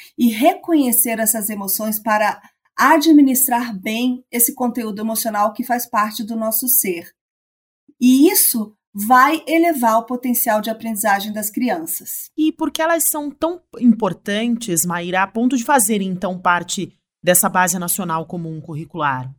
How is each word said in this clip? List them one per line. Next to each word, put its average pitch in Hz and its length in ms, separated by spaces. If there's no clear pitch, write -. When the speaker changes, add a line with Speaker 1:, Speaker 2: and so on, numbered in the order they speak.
Speaker 1:
e 240 140
reconhecer 247 880
essas 220 320
emoções 214 480
para 214 420
administrar 262 1000
bem 226 560
esse 240 220
conteúdo 226 480
emocional 220 520
que 240 100
faz 240 240
parte 214 360
do 226 120
nosso 220 320
ser. 175 460
E 262 300
isso - 460
vai 254 540
elevar 294 500
o 233 80
potencial 240 560
de 220 80
aprendizagem 214 640
das 208 160
crianças. - 880
Speaker 2:
E 311 140
por 311 180
que - 100
elas 330 260
são 294 260
tão 339 280
importantes, 214 1080
Maíra, 175 380
a 196 40
ponto 247 300
de 233 60
fazerem, 214 460
então, 185 300
parte 175 540
dessa 180 260
base 185 300
nacional 170 480
comum 160 340
curricular? 143 760